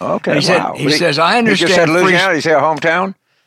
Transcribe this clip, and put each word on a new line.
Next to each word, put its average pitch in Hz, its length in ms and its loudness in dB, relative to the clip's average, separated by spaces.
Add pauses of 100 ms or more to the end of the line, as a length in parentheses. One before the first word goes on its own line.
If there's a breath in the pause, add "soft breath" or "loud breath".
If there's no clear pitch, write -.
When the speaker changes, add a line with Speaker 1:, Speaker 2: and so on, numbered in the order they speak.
Speaker 1:
Okay, 165 320 -4
Speaker 2:
And 147 80 0
he 147 40 -2
said, 170 140 2
Speaker 1:
wow. - 160 -4
Speaker 2:
he - 100 -10
Speaker 1:
He, 147 60 0
Speaker 2:
says, 151 300 0
"I 196 200 2
Speaker 1:
he 233 60 0
just 190 160 2
Speaker 2:
understand 170 100 2
Speaker 1:
said 175 160 2
Speaker 2:
free 170 140 2
Speaker 1:
Louisiana. 185 320 2
He 147 60 -2
said 156 180 2
hometown? 165 560 -2 (320)